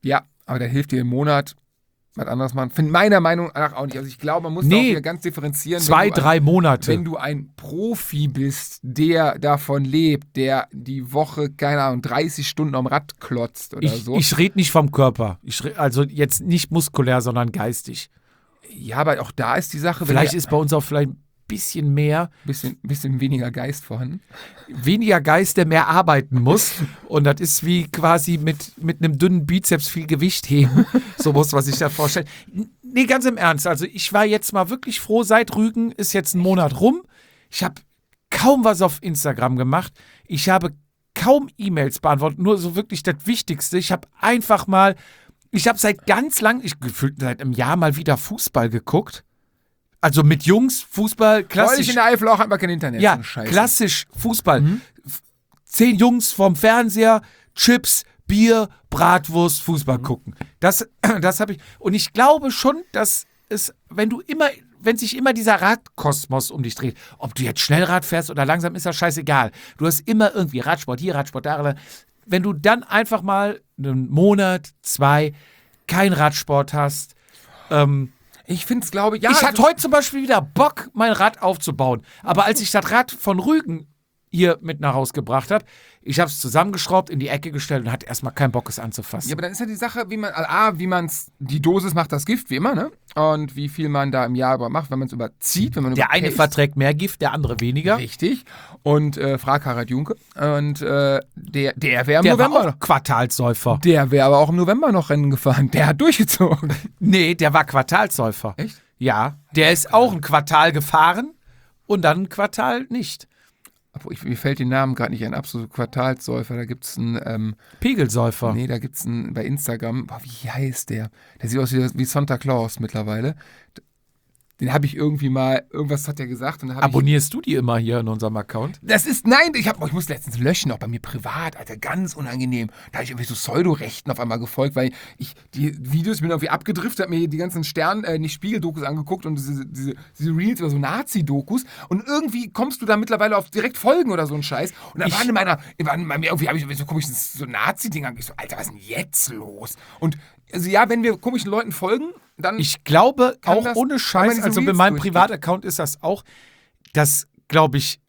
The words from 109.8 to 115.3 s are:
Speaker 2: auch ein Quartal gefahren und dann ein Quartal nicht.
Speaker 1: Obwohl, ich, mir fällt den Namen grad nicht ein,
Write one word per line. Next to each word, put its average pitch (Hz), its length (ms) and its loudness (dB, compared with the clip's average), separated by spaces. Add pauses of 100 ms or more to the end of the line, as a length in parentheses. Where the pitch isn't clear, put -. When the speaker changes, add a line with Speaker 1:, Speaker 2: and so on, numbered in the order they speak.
Speaker 2:
auch 226 220 6
ein 165 80 -6
Quartal 156 500 4
gefahren 165 640 2 (540)
und 196 160 0
dann 165 200 2
ein 185 60 -8
Quartal 240 600 -2
nicht. 233 380 -8 (640)
Speaker 1:
Obwohl, - 220 -14
ich, - 100 -16
mir 123 140 -4
fällt 139 220 -2
den 127 100 -2
Namen 131 240 0
grad 120 160 -2
nicht 110 160 -6
ein, - 80 -6